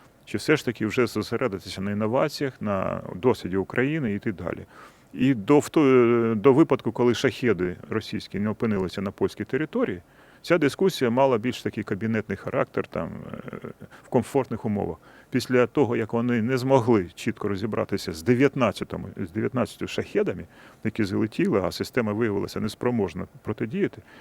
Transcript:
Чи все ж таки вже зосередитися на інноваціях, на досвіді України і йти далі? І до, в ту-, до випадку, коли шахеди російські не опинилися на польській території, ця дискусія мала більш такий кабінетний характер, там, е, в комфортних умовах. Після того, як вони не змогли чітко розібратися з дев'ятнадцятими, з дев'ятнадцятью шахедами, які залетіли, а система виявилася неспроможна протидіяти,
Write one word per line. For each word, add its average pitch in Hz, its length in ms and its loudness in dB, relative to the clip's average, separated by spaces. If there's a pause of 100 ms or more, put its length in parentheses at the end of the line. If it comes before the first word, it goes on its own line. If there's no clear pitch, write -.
(240)
Чи - 120 -8
все 151 180 2
ж - 100 -4
таки 113 200 -4
вже 113 220 2
зосередитися 101 760 -4
на 101 100 -4
інноваціях, 127 680 -2
на 95 400 -4 (140)
досвіді 95 420 0
України 127 560 -2
і - 20 -2
йти 104 160 -4
далі? 87 340 -8 (480)
І 135 200 2
до, 127 260 4
в - 100 -4
ту-, 120 680 6
до 110 180 6
випадку, 139 380 4
коли 120 220 4
шахеди 95 600 0 (140)
російські - 500 -6
не 104 100 -2
опинилися 101 520 -2
на 98 100 -4
польській - 320 -2
території, 139 580 -4 (400)
ця 170 160 2
дискусія 147 520 2
мала 131 280 4
більш 110 240 -4
такий 107 220 -6
кабінетний 107 540 -4
характер, - 500 -4
там, 85 220 -6 (440)
е, - 40 -10 (460)
в - 60 -20
комфортних 123 560 -2
умовах. 95 320 -2 (320)
Після 123 380 2
того, 120 280 2
як 113 180 -4
вони 120 280 0
не 127 160 0
змогли 120 580 4
чітко - 320 -4
розібратися 101 680 -4
з 80 100 -10
дев'ятнадцятими, 117 920 2
з 90 140 -6
дев'ятнадцятью 110 560 -2
шахедами, 110 580 -2 (380)
які 110 200 -2
залетіли, 107 600 0
а 87 80 0
система 107 420 -2
виявилася 101 460 -2
неспроможна 104 680 -2 (140)
протидіяти, 127 600 -4 (200)